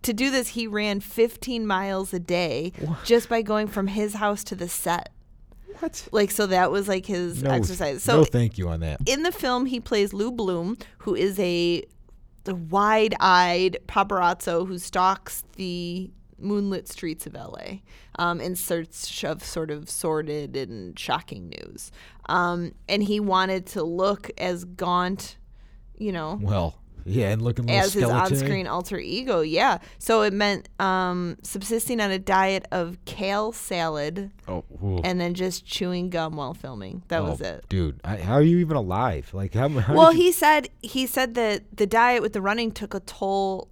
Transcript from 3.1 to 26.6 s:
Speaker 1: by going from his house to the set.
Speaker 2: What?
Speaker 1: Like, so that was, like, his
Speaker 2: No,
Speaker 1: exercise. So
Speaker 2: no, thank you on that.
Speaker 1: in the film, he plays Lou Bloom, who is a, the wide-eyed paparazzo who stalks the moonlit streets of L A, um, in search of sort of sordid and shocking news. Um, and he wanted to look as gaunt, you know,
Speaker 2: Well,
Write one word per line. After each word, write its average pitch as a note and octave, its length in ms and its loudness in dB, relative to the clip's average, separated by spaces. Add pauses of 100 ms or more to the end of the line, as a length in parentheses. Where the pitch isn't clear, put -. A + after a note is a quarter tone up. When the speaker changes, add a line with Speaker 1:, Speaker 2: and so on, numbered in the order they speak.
Speaker 1:
by A3+ 100 2
going G#3+ 260 0
from G3+ 200 -2
his G#3 300 -2
house G#3 280 -2
to - 100 -8
the F3+ 140 -8
set. - 420 -4 (680)
Speaker 2:
What? - 320 -8
Speaker 1:
Like, G#3 180 4
so G#3 180 0
that F#3 220 4
was, G3 160 0
like, F#3+ 200 -2
his F3 360 -4
Speaker 2:
No, C#3 80 2
Speaker 1:
exercise. C3 520 0
So A#3 160 6
Speaker 2:
no, D#3 60 10
thank A#2+ 340 2
you F2+ 100 -2
on E2 120 -2
that. D#2+ 260 -4
Speaker 1:
in C#4 160 2
the F4 100 2
film, B3 340 0
he B3 140 -4
plays G3+ 320 0
Lou G#3 180 -2
Bloom, F#3+ 460 -2 (220)
who - 160 -2
is F#3+ 260 0
a, F3 420 0 (640)
the G3 100 -4
wide-eyed F#3 1300 4
paparazzo F#3 800 2
who F#3 120 -8
stalks - 680 0 (120)
the F3 540 -6 (280)
moonlit G3+ 500 -2
streets - 380 -8
of - 100 -14
L - 240 -12
A, F#2+ 220 -12 (360)
um, F3 220 0
in F3 160 -4
search - 680 -6
of D#3+ 200 -4
sort D#3+ 260 -6
of D3+ 180 -10
sordid D3+ 680 -4
and G#2+ 420 -8
shocking G#2+ 500 -6
news. - 420 -14 (380)
Um, F3 440 0 (160)
and G3+ 140 2
he G#3 180 0
wanted F#3+ 480 0
to F#3 160 -4
look F#3 540 0
as F3+ 260 -4
gaunt, F3+ 720 -2 (600)
you G#3+ 140 -4
know, E3+ 320 -4
Speaker 2:
Well, G#2+ 360 0 (260)